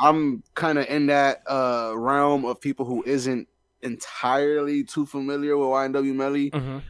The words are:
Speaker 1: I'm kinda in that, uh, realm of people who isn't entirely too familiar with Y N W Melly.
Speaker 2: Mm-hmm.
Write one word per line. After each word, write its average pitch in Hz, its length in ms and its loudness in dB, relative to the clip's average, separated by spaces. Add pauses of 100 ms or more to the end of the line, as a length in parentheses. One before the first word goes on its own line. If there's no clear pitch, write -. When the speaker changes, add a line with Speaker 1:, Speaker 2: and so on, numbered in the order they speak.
Speaker 1:
I'm 147 420 4 (140)
kinda 147 360 0
in 147 140 2
that, 139 400 4
uh, 123 480 0
realm 139 520 2
of 120 120 -4
people 135 280 -4
who 123 180 -2
isn't 127 440 -2 (540)
entirely 143 840 0
too 151 220 -6
familiar 143 500 -2
with 135 120 2
Y 135 160 2
N 135 80 -4
W 139 220 0
Melly. 139 360 -2
Speaker 2:
Mm-hmm. 135 280 -6 (120)